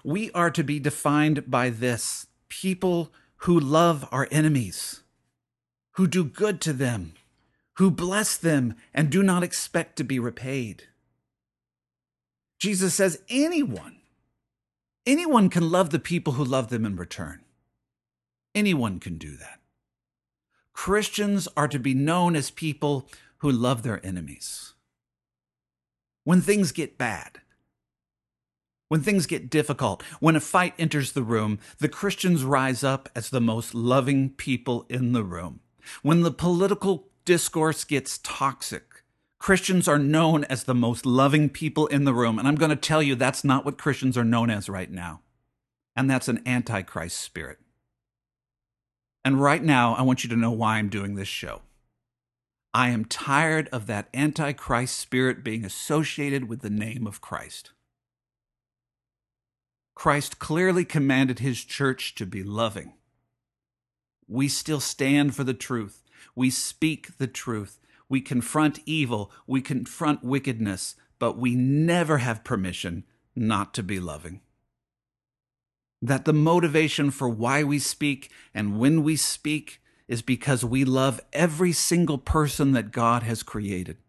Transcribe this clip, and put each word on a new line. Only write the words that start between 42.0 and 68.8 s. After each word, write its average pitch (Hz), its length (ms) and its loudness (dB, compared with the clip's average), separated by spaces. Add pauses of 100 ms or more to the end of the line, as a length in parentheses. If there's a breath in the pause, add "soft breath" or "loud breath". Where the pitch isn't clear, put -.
the 139 100 4
room. 117 240 2
And 123 100 0
I'm 143 60 4
gonna 151 220 2
tell 156 260 2
you, 139 140 2
that's 127 280 0
not 135 220 2
what 143 140 -4
Christians 131 360 0
are 120 80 2
known 117 280 2
as 101 180 -4
right 92 220 -8
now. 87 300 -12 (760)
And 135 120 0
that's 131 200 0
an 117 180 -2
antichrist 104 720 -4
spirit. 73 380 -12 (1700)
And 135 160 4
right 147 220 4
now, 120 320 4
I 127 60 0
want 127 240 2
you 117 60 -6
to 117 40 0
know 117 160 2
why 110 260 0
I'm 107 120 -2
doing 101 260 -6
this 98 140 -6
show. 64 320 -10 (1120)
I 123 160 4
am 110 160 0
tired 156 640 0
of 113 160 -6
that 104 260 -6
antichrist 139 840 -2
spirit 127 460 0
being 113 180 -6
associated 139 840 -4
with 113 100 -10
the 107 100 -8
name 110 380 -4
of - 140 -12
Christ. - 500 -12 (2250)
Christ 147 440 0
clearly 180 440 2
commanded 135 560 2
his 127 240 -4
church - 520 -4
to 110 100 -8
be 95 180 -8
loving. 101 520 -4 (1300)
We 131 220 0
still 143 320 -2
stand 143 540 2
for 139 100 -2
the 131 80 0
truth. 110 500 -8 (320 soft breath)
We 127 140 2
speak - 680 -4
the 131 100 -4
truth. 107 520 -8 (300 soft breath)
We 135 100 0
confront 143 640 0